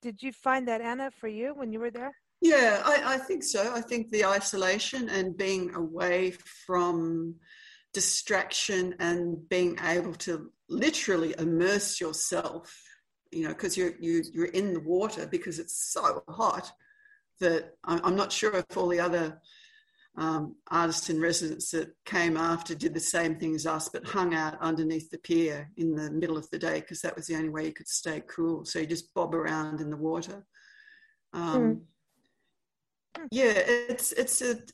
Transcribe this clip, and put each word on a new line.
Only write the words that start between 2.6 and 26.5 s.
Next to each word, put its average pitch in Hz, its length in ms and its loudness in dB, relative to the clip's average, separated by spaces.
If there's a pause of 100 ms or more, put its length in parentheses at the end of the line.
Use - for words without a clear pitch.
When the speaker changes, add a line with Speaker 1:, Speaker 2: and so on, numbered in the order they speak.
Speaker 2:
I, 269 300 4
I - 20 0
think 285 260 -4
so. 220 300 0
I 233 80 -2
think 226 300 -4
the 214 120 4
isolation 202 840 0
and 190 260 0
being 185 400 0
away 175 560 0 (340)
from 165 720 0 (580)
distraction 185 1040 0
and 170 500 -2
being 180 340 2
able 170 300 0
to 165 380 -6 (180)
literally 190 680 0
immerse 175 600 2
yourself - 760 -4 (580)
you 160 160 -2
know, - 60 -4
'cause 185 240 -4
you're, 180 220 0
you, 165 240 2 (100)
you're 170 140 0
in 190 260 0
the 165 60 -2
water 180 460 0
because 156 340 -4
it's - 160 -8
so - 520 0
hot - 440 -2 (680)
that 165 440 2
I, 170 200 0
I'm 185 120 4
not 202 160 2
sure 214 240 0
if 180 220 -2
all 185 120 2
the 175 100 2
other, 170 420 0 (760)
um, 160 400 -2 (120)
artists 165 400 2
in 160 120 2
residence 160 500 0
that 160 220 -4 (100)
came 170 320 2
after 165 400 0
did 151 180 -2
the 160 60 -2
same 160 400 0
thing 160 160 -2
as 156 100 -2
us, 156 220 -2
but - 180 -8
hung 180 280 0
out 156 260 -2
underneath 160 500 0
the 170 80 -10
pier 160 600 0
in 165 180 2
the 151 160 -4
middle 160 260 0
of 151 120 -8